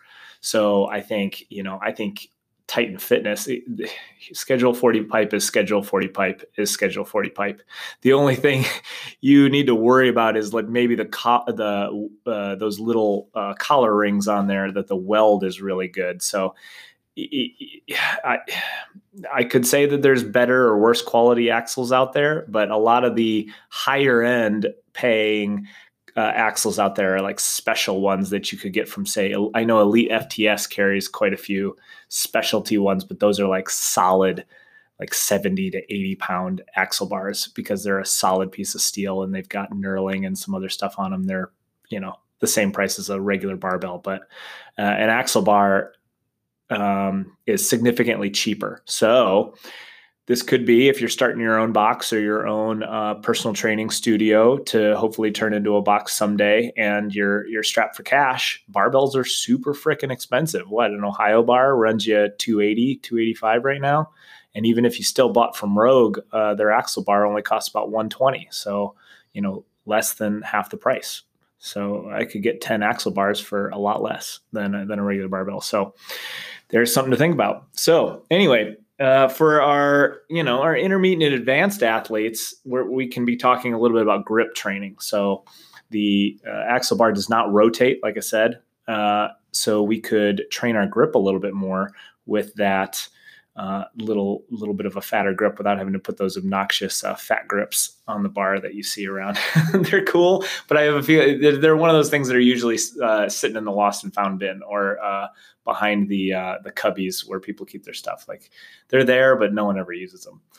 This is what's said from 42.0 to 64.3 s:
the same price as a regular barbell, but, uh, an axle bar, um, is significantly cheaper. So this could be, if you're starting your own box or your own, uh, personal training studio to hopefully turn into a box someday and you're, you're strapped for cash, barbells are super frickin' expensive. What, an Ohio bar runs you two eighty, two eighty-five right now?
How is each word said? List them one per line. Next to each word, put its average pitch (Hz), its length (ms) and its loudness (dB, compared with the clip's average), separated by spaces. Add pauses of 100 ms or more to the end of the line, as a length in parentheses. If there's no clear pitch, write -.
the 110 80 -2
same 101 240 0
price 98 260 -2
as 95 120 -10
a 98 100 -4
regular 98 380 -4
barbell, 90 400 -6
but, 95 240 -8 (560)
uh, 104 60 -4
an 104 260 2
axle 117 320 2
bar, 101 500 4 (800)
um, 98 640 -2 (100)
is 101 220 0
significantly 117 640 0
cheaper. 101 540 -6
So 110 680 2 (760)
this 120 140 0
could 127 240 0
be, 120 240 6
if 135 100 2
you're 117 80 -2
starting 117 320 0
your 113 200 2
own 113 120 0
box 110 400 2
or 110 80 0
your 107 280 -2
own, 107 340 -2
uh, 107 340 -4
personal 113 380 -2
training 107 380 -2
studio 110 640 4
to 107 400 2
hopefully 110 340 -2
turn 107 220 -2
into 104 220 0
a 101 80 2
box 104 300 2
someday 104 600 2
and 104 380 -2
you're, 101 320 0
you're 110 160 -6
strapped - 340 -2
for - 60 -16
cash, 131 680 0
barbells 135 440 2
are 131 80 2
super 131 520 -2
frickin' 143 360 -2
expensive. 123 560 -2
What, 107 220 0
an 104 140 -6
Ohio 104 400 2
bar 127 320 4
runs 110 320 2
you 104 220 4 (100)
two 113 200 0
eighty, 113 360 2
two - 240 -4
eighty-five 113 440 0
right 139 160 -2
now? 143 300 0 (460)